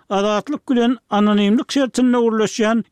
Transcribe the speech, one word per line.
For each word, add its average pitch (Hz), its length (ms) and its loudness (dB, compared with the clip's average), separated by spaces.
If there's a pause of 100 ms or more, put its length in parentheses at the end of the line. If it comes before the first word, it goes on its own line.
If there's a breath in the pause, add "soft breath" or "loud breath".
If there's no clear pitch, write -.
azatlyk 208 580 -2
bilen 240 300 0 (120)
anonimlik 208 600 2
şertinde 254 460 0
urlaşýan 220 760 0